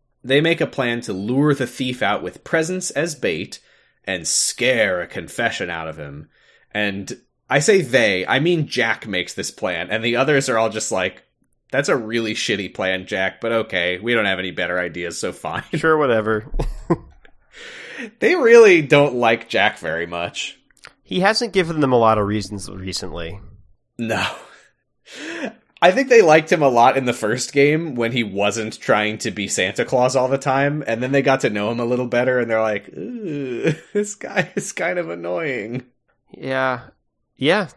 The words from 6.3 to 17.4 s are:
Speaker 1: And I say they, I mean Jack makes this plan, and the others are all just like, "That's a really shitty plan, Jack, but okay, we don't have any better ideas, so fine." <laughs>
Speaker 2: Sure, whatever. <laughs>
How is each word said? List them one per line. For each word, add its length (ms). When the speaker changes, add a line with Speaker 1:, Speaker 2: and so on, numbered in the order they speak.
Speaker 1:
And 460
I 120
say 220
they, 440
I 140
mean 260
Jack 400
makes 260
this 200
plan, 380
and 120
the 140
others 320
are 100
all 120
just 220
like, 300
"That's 180
a 80
really 380
shitty 400
plan, 320
Jack, 340
but 120
okay, 460
we 160
don't 120
have 120
any 120
better 280
ideas, 400
so 140
fine." 360
<laughs> 60
Speaker 2:
Sure, 220
whatever. 540
<laughs> 1300